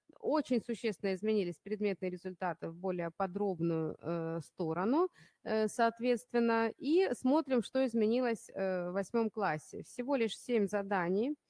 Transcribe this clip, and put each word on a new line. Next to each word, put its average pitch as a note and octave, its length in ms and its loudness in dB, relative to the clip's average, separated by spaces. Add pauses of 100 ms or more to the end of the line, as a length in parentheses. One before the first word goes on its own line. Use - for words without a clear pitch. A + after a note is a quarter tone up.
(200)
очень C4 440 0
существенно G#3 500 -4
изменились F#3+ 480 -2
предметные G3 480 -4
результаты F3+ 600 -6
в E3 60 -10
более F3 400 -4
подробную, F3 880 -2
э, E3 420 -4
сторону, G3 680 0 (340)
э, G#3+ 240 0
соответственно. A#3 1080 2
И E4+ 360 2
смотрим, C4 480 2
что C4 240 0
изменилось, A#3 680 0
э, F#3 360 -2
в F3+ 40 -6
восьмом G#3+ 360 0
классе. F3 540 -2
Всего C4 320 -2
лишь A3+ 220 0
семь A3 300 2
заданий, G3+ 680 0 (140)